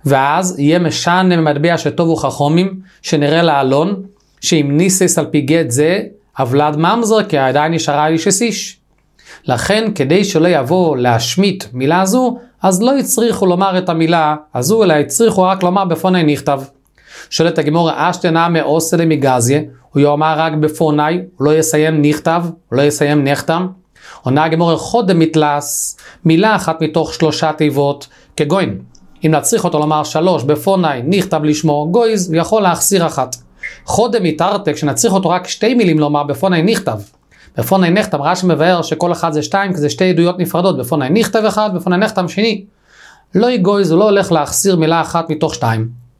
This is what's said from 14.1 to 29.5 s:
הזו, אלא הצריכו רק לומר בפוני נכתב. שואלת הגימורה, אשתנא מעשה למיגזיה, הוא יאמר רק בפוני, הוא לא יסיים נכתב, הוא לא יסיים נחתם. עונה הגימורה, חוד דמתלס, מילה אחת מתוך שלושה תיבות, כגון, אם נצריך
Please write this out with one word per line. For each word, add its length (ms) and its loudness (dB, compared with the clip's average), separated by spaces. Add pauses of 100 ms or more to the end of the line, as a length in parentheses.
הזו, 280 0
אלא 100 4
הצריכו 500 2
רק 200 0
לומר 220 0
בפוני 380 0
נכתב. 380 0 (680)
שואלת 280 0
הגימורה, 520 0
אשתנא 380 0
מעשה 500 0
למיגזיה, 640 2 (320)
הוא 80 2
יאמר 360 2
רק 160 -2
בפוני, 500 0 (100)
הוא 320 -6
לא 120 4
יסיים 440 2
נכתב, 420 0 (260)
הוא 80 -2
לא 40 2
יסיים 420 2
נחתם. 440 -2 (540)
עונה 220 0
הגימורה, 340 0
חוד 340 -2
דמתלס, 840 0 (280)
מילה 300 4
אחת 260 -2
מתוך 320 -2
שלושה 400 0
תיבות, 540 -2 (300)
כגון, 400 -2 (480)
אם 60 4
נצריך 340 0